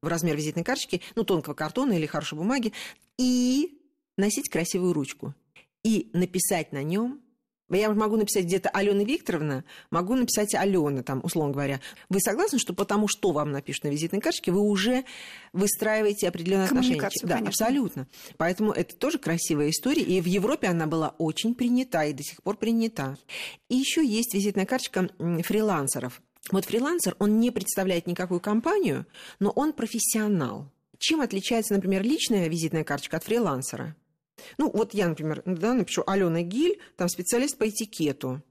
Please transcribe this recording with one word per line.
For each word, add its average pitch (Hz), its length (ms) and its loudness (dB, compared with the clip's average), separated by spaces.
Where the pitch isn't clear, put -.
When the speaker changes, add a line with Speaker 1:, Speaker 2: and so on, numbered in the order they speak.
Speaker 1:
в 147 60 -4
размер 165 280 0
визитной 151 280 -2
карточки, 233 360 -2
ну, 226 100 0
тонкого 160 300 0
картона 240 400 0
или 156 120 2
хорошей 151 300 -4
бумаги, 220 360 0
и 254 600 2
носить 202 320 0
красивую 180 420 0
ручку. 143 420 -4
И 220 280 2
написать 180 600 0
на 139 100 -4
нем. 226 380 -2
Я 208 240 2
могу 214 240 2
написать 202 260 2
где-то 180 240 0
«Алена 202 340 2
Викторовна», 156 640 -2
могу 180 240 0
написать 214 400 0
«Алена», 151 480 2
там, 135 220 -4
условно 151 300 0
говоря. 139 260 -2
Вы 190 100 2
согласны, 277 380 0
что - 160 -2
потому 208 340 0
что 190 240 0
вам 147 180 0
напишут 139 340 -6
на 151 40 0
визитной 160 320 -2
карточке, - 320 -2
вы 190 80 4
уже 208 440 2
выстраиваете 208 720 0
определенные 185 380 0
отношения? 254 320 4
Speaker 2:
Коммуникацию, - 300 -4
Speaker 1:
Да, 175 80 2
Speaker 2:
конечно. 226 120 -2
Speaker 1:
абсолютно. 220 600 0
Поэтому 185 360 0
это - 220 -4
тоже 294 240 -2
красивая 156 520 0
история, 262 320 0
и 180 180 2
в 165 60 -2
Европе 202 420 0
она 165 180 2
была 160 300 0
очень 165 380 0
принята, 247 500 2
и 151 80 0
до 147 100 -6
сих - 200 -12
пор - 160 -4
принята. 220 580 0
И 247 60 2
еще 269 260 2
есть 226 320 2
визитная 196 320 2
карточка, 196 420 -2
м, 170 240 0
фрилансеров. 147 800 0
Вот 190 160 0
фрилансер, 269 540 0
он 208 200 4
не 240 100 4
представляет 185 560 -2
никакую 175 340 -2
компанию, 226 680 0
но 196 100 4
он 294 220 0
профессионал. 214 1000 -2
Чем 311 240 0
отличается, 214 500 0
например, 190 300 2
личная 214 460 2
визитная 160 360 -2
карточка 143 320 -4
от 165 80 -4
фрилансера? 156 720 -2
Ну, 302 140 2
вот 208 220 0
я, 196 140 2
например, 156 360 -4
да, 185 300 0
напишу 190 320 0
«Алена 175 360 2
Гиль, 269 380 0
там, 175 120 0
специалист 240 500 -2
по 220 100 2
этикету». 147 720 -4